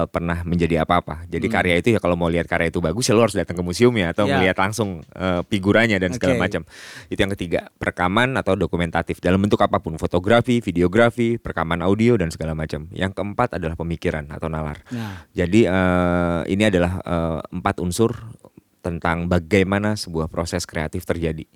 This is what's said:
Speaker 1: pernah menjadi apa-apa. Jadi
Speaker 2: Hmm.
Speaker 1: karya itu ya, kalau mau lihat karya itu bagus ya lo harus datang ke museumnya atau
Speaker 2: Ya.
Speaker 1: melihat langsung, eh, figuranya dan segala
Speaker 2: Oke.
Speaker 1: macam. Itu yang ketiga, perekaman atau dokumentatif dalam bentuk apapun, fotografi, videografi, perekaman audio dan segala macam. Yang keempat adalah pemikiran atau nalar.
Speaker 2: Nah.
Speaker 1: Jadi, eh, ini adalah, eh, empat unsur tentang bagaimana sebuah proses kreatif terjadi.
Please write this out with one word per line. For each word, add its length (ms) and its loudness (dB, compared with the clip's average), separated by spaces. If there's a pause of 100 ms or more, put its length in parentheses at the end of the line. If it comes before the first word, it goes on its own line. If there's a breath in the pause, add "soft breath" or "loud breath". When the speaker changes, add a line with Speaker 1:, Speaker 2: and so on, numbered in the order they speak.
Speaker 1:
pernah 380 -4
menjadi 400 2
apa-apa. 420 -2
Jadi 220 -4
Speaker 2:
Hmm. 80 -4
Speaker 1:
karya 200 2
itu 140 2
ya, 80 2
kalau 160 2
mau 140 0
lihat 180 0
karya 220 0
itu 100 -4
bagus 240 -2
ya 140 2
lo 80 6
harus 100 0
datang 220 -4
ke 80 -4
museumnya 480 2
atau 160 0
Speaker 2:
Ya. 100 0
Speaker 1:
melihat 220 2
langsung, 480 -2
eh, 360 -2
figuranya 540 2
dan 140 0
segala 240 0
Speaker 2:
Oke. 80 0
Speaker 1:
macam. 180 -2 (460 loud breath)
Itu 100 -8
yang 140 0
ketiga, 280 -4 (140)
perekaman 600 0
atau 180 0
dokumentatif 640 -2
dalam 220 4
bentuk 180 2
apapun, 380 0
fotografi, 640 2
videografi, 720 2
perekaman 460 -4
audio 340 4
dan 140 0
segala 240 -6
macam. 380 -6
Yang 220 -4
keempat 440 -4
adalah 180 -4
pemikiran 540 -4
atau 180 -10
nalar. 400 -6
Speaker 2:
Nah. 460 -10
Speaker 1:
Jadi, 320 4
eh, 840 2
ini 160 0
adalah, 380 2
eh, 400 -2 (100)
empat 300 -2
unsur 260 0 (720)
tentang 480 -2
bagaimana 720 2
sebuah 320 -4
proses 360 -4
kreatif 400 -6
terjadi. 520 -4